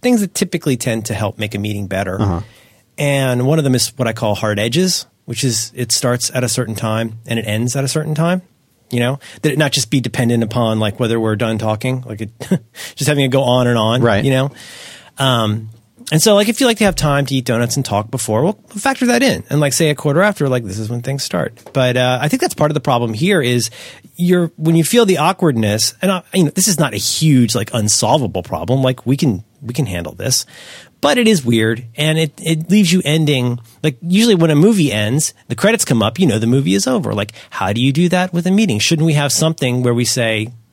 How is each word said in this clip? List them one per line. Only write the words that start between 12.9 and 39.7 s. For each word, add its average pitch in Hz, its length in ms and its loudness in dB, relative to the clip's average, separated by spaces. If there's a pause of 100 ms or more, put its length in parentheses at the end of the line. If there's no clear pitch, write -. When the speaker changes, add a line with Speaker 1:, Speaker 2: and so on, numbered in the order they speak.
Speaker 1:
just 139 140 -4
having 143 160 2
it 135 40 2
go 135 140 2
on 123 240 2
and 120 100 2
on, 113 240 2
Speaker 2:
Right. 113 240 2
Speaker 1:
you 139 60 2
know? 131 200 0 (680)
Um, 113 520 0 (400)
and 156 120 2
so, 214 120 6
like, 202 140 4
if 233 100 -2
you 269 80 2
like 226 120 0
to 220 60 2
have 185 120 2
time 143 300 0
to 131 80 -4
eat 131 100 0
donuts 117 320 0
and 139 80 -2
talk 107 260 -2
before, 113 320 -2
well, 196 120 0 (140)
factor 262 400 -2
that 240 140 2
in - 280 0
and, 143 100 0
like, 143 140 0
say 160 160 2
a 147 40 0
quarter 151 280 0
after, 196 260 0
like, 123 160 -2
this 107 140 -8
is 107 100 -6
when 120 140 -6
things 135 200 -6
start. - 300 -4 (220)
But, 127 240 2
uh, 127 240 0
I 151 60 0
think 254 120 0
that's - 140 -2
part 151 160 2
of 151 40 -2
the 147 60 -2
problem 120 320 0
here 165 300 2
is 120 260 0 (480)
you're, 175 400 2
when 165 180 2
you 165 100 4
feel 233 200 4
the 190 140 2
awkwardness, 127 840 0
and 185 100 0
I, 185 120 -2 (100)
you 185 120 4
know, 143 60 2
this 185 160 -2
is 180 120 -2
not 131 160 0
a - 20 -4
huge, 127 580 2
like, - 200 -4
unsolvable 107 680 0
problem. 90 400 -2
Like, 127 220 0
we 135 140 0
can, 107 260 0 (160)
we 127 140 -10
can 147 100 -2
handle 87 300 -6
this, 101 320 -2 (560)
but 285 160 2
it 233 100 4
is 175 160 2
weird. 113 400 0 (100)
And 156 240 0
it, 160 200 -2
it 165 320 -2
leaves 196 200 4
you 180 140 2
ending, 135 560 0 (220)
like, 151 180 -2
usually 202 340 2
when 165 160 4
a 151 60 4
movie 175 340 4
ends, 107 440 -2 (140)
the 123 60 -4
credits 220 300 0
come 117 180 2
up, 110 160 0
you 185 80 4
know, 110 120 2
the 110 80 0
movie 139 260 2
is 196 140 0
over. 208 260 -2
Like, 104 200 -4 (180)
how 98 240 -4
do 117 80 -2
you 135 100 2
do 170 160 2
that 180 240 0
with 170 140 -2
a 185 40 0
meeting? 196 280 2
Shouldn't 156 260 0
we 165 80 2
have 143 180 2
something 131 520 0